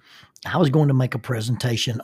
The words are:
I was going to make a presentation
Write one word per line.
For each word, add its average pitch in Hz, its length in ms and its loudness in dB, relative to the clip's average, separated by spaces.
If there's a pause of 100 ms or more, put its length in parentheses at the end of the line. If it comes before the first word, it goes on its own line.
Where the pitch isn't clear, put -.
(440)
I - 120 -4
was 147 120 4
going 151 200 4
to 135 40 2
make 131 220 0
a 113 40 -4
presentation 117 840 -2